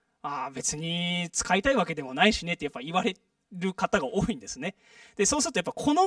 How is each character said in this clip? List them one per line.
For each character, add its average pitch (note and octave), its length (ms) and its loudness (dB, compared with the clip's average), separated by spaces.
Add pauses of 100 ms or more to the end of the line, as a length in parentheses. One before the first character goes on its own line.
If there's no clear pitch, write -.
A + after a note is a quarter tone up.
(220)
あ - 280 -6
ー、 - 40 -14
別 - 220 -4
に F3 560 -2
使 - 240 2
い G3 60 2
た C4+ 80 2
い C4+ 60 4
わ F#3 100 2
け E3 80 -6
で D3+ 80 -6
も C3 100 -10
な E3 140 4
い G#3+ 60 8
し - 120 -6
ね」 E3+ 100 -4
っ - 20 -2
て - 80 -6
や C#3 40 -4
っ - 40 -10
ぱ B2 80 -12
言 D3+ 120 -8
わ F#3 100 2
れ G#3+ 140 0 (360)
る F#3 220 -4
方 F#3+ 260 0
が C#3 120 -2
多 G3 120 2
い G3+ 120 -2
ん A#2+ 40 -14
で G2 80 -16
す - 100 -12
ね。 E3 160 -6 (420)
で、 G#3 80 2
そ C#4+ 140 2
う - 20 2
す E4 80 0
る C#4 40 -4
と F#3+ 80 0
や - 20 2
っ - 20 -18
ぱ - 80 -4
好 D4 220 2 (120)